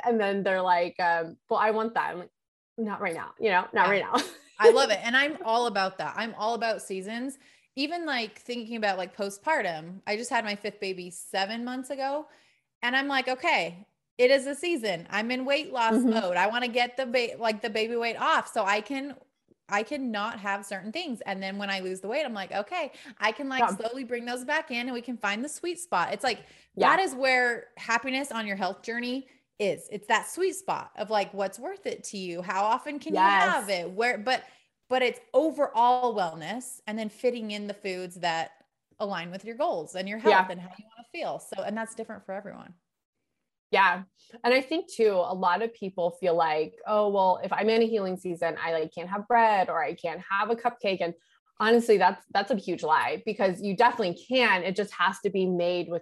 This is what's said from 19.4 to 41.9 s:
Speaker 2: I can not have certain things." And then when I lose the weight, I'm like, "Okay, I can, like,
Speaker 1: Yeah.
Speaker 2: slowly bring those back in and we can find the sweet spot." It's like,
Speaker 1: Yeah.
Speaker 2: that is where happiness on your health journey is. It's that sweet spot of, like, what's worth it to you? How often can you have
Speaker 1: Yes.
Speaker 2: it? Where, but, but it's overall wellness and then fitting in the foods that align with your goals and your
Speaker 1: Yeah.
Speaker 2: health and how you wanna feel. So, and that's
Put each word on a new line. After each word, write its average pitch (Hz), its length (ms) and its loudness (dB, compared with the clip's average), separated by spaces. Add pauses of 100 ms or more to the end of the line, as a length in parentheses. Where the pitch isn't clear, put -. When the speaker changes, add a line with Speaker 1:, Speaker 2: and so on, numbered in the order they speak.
Speaker 2:
I 202 120 0
can 269 300 -4
not 214 280 -4
have 202 260 -4
certain 196 260 -10
things." 311 300 -6
And 196 200 -6
then 196 160 -6
when 202 140 -4
I 196 80 -4
lose 185 200 -6
the 196 80 -10
weight, 277 160 -2
I'm 247 120 -6
like, 190 160 -8
"Okay, 277 400 -4 (280)
I 214 120 2
can, 269 180 -6
like, 262 120 0
Speaker 1:
Yeah. 202 140 2
Speaker 2:
slowly 240 280 -6
bring 240 200 -6
those 247 220 -6
back 311 240 -2
in 240 120 -4
and 254 120 -4
we 240 80 -6
can 240 160 -8
find 214 260 -2
the 294 60 -6
sweet 339 300 -8
spot." 180 340 0
It's 208 100 -8
like, 247 200 0 (320)
Speaker 1:
Yeah. 185 200 4
Speaker 2:
that 381 80 4
is 277 120 -2
where 247 600 2
happiness 262 560 -2
on 226 140 -4
your 202 100 -4
health 196 280 -4
journey 247 440 -6 (320)
is. 190 320 -2
It's 202 160 -10
that 208 200 2
sweet 359 280 -2
spot - 420 -6
of, 208 120 -6
like, 202 240 0
what's 196 260 -4
worth 370 260 -10
it - 200 -8
to - 120 -10
you? 180 240 -6
How 190 220 -2
often 254 360 -2
can 320 140 -8
you - 60 2
have 349 500 4
Speaker 1:
Yes. 180 160 -2
Speaker 2:
it? 175 60 -8
Where, 226 260 0
but, 226 260 -2 (460)
but 254 140 2
it's 233 160 0 (140)
overall 247 840 4
wellness 175 720 -4
and 214 100 -4
then 220 100 -4
fitting 226 440 -2
in 208 160 -6
the 202 60 -6
foods 185 420 -8
that 165 360 -2 (480)
align 185 300 -4
with 190 160 -12
your 226 100 -12
goals 233 400 -2
and 185 140 -6
your 214 80 -6
Speaker 1:
Yeah. 214 220 6
Speaker 2:
health 185 100 2
and 180 100 -8
how 180 180 -12
you 214 80 -20
wanna - 260 -20
feel. 185 280 -6
So, 196 220 -12
and 208 160 -6
that's 226 160 -8